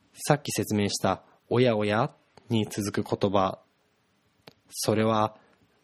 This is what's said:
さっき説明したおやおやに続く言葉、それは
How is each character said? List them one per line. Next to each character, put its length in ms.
さ 220
っ 80
き 80
説 240
明 140
し 100
た 240
お 120
や 160
お 80
や 280
に 180
続 380
く 120
言 140
葉、 300
そ 240
れ 100
は 320